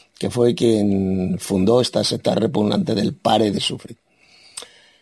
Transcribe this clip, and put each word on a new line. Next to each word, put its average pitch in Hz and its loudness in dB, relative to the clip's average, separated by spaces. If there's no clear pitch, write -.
que - -4
fue 120 2
quien 95 0
fundó 98 2
esta 110 0
secta - -2
repugnante 107 0
del 104 -2
"pare 110 2
de 107 -2
sufrir". - -8